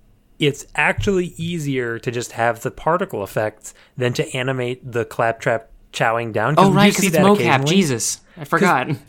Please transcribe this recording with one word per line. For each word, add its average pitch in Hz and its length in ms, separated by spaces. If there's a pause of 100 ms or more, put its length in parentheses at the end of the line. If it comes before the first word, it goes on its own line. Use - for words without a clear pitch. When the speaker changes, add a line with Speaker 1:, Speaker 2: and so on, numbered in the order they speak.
(400)
Speaker 1:
it's 143 260 (100)
actually 180 600
easier 143 640
to 127 120
just 120 220
have 117 300
the - 80
particle 160 520
effects - 500 (220)
than 123 180
to 151 220
animate 127 560
the 113 140
Claptrap 117 640 (240)
chowing 117 400
down, 113 220
'cause 180 100
Speaker 2:
Oh, 196 40
Speaker 1:
we 185 40
do 185 40
Speaker 2:
right, 202 160
'cause - 80
Speaker 1:
see 196 60
Speaker 2:
it's - 80
Speaker 1:
that 190 100
Speaker 2:
mocap. 202 100
Speaker 1:
occasionally. 147 400
Speaker 2:
Jesus, 143 460 (160)
I 160 80
forgot. 160 420
Speaker 1:
'Cause, 151 100 (120)